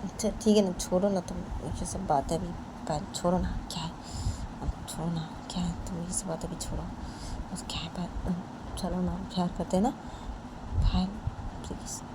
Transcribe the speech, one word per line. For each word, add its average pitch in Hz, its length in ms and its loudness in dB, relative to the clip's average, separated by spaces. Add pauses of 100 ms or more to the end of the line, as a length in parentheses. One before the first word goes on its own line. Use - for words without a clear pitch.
अच्छा, 208 260 0
ठीक 214 280 6
है 208 80 8
ना, 185 60 2
छोड़ो 185 380 4
ना 196 100 4
तुम - 180 -4 (300)
ये 160 180 -2
सब 190 220 -2
बातें 151 300 4
अभी, 175 100 0 (400)
पायल - 180 0 (100)
छोड़ो 180 220 4
ना, - 220 4 (120)
क्या 160 120 -2
है? 165 80 -2 (720)
अब - 280 -2
छोड़ो 165 220 0
ना, 160 180 -2 (220)
क्या 180 120 0
है? 170 220 0
तुम 190 120 -4
ये 175 160 -2
सब - 140 0
बातें 165 220 -2
अभी 175 80 -4
छोड़ो। - 260 -2 (720)
बस 185 80 -6
क्या - 180 -6
है 165 100 -6
पायल? 180 200 -2 (180)
अम, 185 80 4 (400)
चलो 180 260 0
ना, 180 100 4
प्यार 180 360 0 (100)
करते 180 200 2
हैं 185 60 8
ना, 240 60 6 (880)
पायल, 185 300 6 (600)
प्लीज। - 480 -8